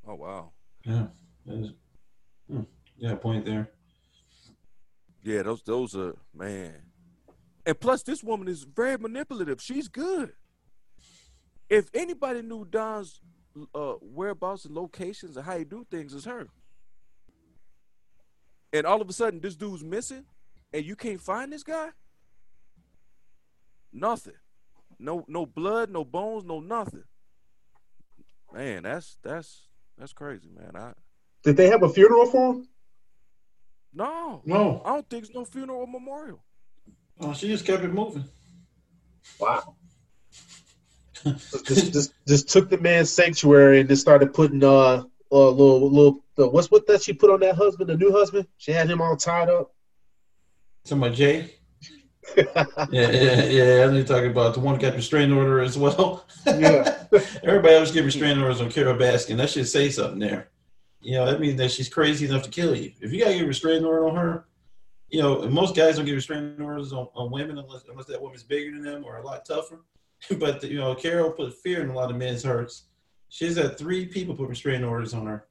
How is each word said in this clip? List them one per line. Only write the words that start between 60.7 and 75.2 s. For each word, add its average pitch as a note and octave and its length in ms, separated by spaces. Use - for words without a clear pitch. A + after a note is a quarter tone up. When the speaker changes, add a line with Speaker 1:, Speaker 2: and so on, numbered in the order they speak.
Speaker 2:
You B2+ 140
know, B2+ 120
that D3 140
means C#3+ 160
that B2+ 160
she's - 160
crazy D3+ 380
enough C3+ 180
to - 60
kill E3 260
you. G#2 240
If A2 120
you F#3 120
gotta G3 100
get F3 80
a D3+ 40
restraining D#3+ 400
order D#3+ 220
on D#3+ 80
her, E3+ 280
you D#3 120
know, C#3 220
and B2 100
most F3 220
guys D#3 220
don't D3+ 80
get C#3+ 100
restraining D3 480
orders D3 300
on, C3 240
on B2 160
women D3 260
unless, C3 300
unless C3 180
that C3+ 160
woman's B2+ 220
bigger D3 260
than D3 120
them C#3+ 220
or A2+ 120
a A#2+ 100
lot - 180
tougher. - 420
<laughs> - 540
But, C#3 240
you D3 160
know, C3 160
Carol E3 340
put C3+ 240
fear F3+ 260
in C3+ 100
a B2+ 40
lot B2+ 160
of A#2+ 60
men's B2 260
hearts. A#2+ 440
She's E3+ 280
had C#3+ 220
three F3+ 260
people F3 300
put C3 140
restraining B2 340
orders A#2 320
on G#2+ 120